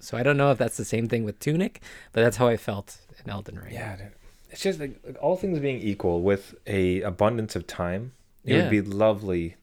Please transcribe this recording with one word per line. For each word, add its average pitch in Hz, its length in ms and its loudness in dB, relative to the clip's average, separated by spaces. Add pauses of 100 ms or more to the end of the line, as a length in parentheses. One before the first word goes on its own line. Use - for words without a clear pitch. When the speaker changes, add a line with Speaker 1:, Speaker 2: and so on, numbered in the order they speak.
Speaker 1:
So - 160 -8
I 120 40 0
don't 143 140 4
know 139 140 4
if 123 80 2
that's 117 180 -2
the 110 80 -6
same 113 240 -2
thing 113 160 0
with 104 140 -6
Tunic, 170 420 -2 (320)
but 113 80 2
that's 117 160 4
how 123 120 4
I 113 100 2
felt - 400 -8 (260)
in 110 60 -10
Elden 104 280 -10
Ring. 95 140 -14
Speaker 2:
Yeah, 101 240 -10
dude. 101 160 -16 (380)
It's - 100 -14
just, 190 180 -2
like, 139 280 -10
like, 131 160 -14
all 165 140 2
things 180 220 -2
being 139 220 -2
equal, 95 400 0
with 98 340 0 (120)
a 95 340 2
abundance 104 560 0
of 87 100 -8
time, 92 460 -6 (320)
it 127 100 2
would 170 120 6
Speaker 1:
Yeah. 123 40 0
Speaker 2:
be 107 100 4
lovely 98 840 0